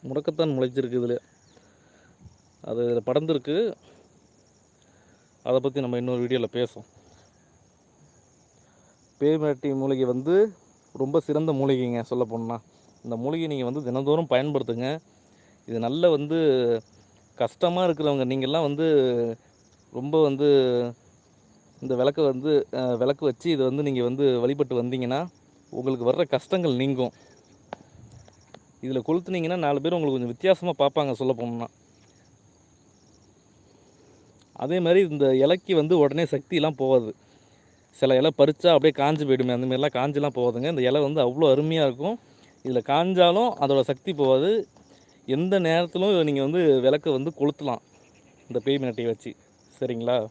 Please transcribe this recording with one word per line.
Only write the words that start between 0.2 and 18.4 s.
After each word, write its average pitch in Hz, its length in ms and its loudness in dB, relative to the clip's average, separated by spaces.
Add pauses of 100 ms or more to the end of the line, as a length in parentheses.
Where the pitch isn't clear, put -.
முளைச்சிருக்கு 127 440 -2
இதுல. 120 160 -2 (1400)
அது 113 260 -8
இதுல 120 220 0
படர்ந்திருக்கு. 147 480 -2 (1900)
அதை 127 180 0
பத்தி 135 200 -4
நம்ம 123 160 -4
இன்னொரு 123 280 -2
வீடியோல 120 280 -2
பேசுவோம். 120 360 -6 (2250)
பேய்மரட்டி 147 540 0
மூலிகை 135 300 -2
வந்து 131 300 -2 (580)
ரொம்ப 139 280 -2
சிறந்த 156 320 -2
மூலிகைங்க 127 580 0
சொல்லப்போனா. 117 460 -4 (480)
இந்த 120 120 -8
மூலிகை 151 300 -4
நீங்க 139 180 -4
வந்து 135 180 -6
தினந்தோறும் 139 480 -2
பயன்படுத்துங்க. 127 580 -2 (800)
இது 113 100 -6
நல்ல 143 320 0
வந்து 151 280 0 (960)
கஷ்டமா 175 520 0
இருக்கிறவங்க 147 460 0
நீங்கெல்லாம் 135 360 0